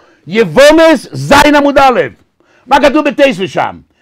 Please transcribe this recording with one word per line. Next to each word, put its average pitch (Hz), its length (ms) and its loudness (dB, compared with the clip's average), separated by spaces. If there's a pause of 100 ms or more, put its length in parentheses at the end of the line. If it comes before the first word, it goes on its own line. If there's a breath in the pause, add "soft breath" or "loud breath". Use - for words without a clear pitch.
(260 soft breath)
יבומס 269 840 2
זין 285 420 0
עמוד 285 240 0
א', 262 220 2 (640 soft breath)
מה 269 160 0
כתוב 294 260 0
בטייס 277 320 0
ושם? 127 400 -6 (220)